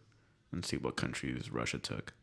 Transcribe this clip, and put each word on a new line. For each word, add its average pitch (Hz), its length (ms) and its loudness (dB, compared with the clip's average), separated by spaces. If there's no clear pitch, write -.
and 85 140 0
see - 120 2
what 62 180 2
countries - 560 0
Russia 58 260 2
took. - 460 -4